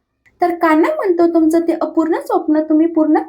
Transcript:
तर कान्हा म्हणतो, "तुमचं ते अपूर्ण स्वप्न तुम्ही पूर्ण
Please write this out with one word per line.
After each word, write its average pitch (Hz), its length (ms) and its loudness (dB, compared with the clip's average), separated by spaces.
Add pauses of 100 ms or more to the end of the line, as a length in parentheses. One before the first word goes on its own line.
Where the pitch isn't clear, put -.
(420)
तर 349 140 0
कान्हा 339 400 0
म्हणतो, 349 380 0
"तुमचं 320 260 2
ते 330 220 0
अपूर्ण 320 380 -2
स्वप्न 311 420 -2
तुम्ही 311 260 2
पूर्ण 311 420 0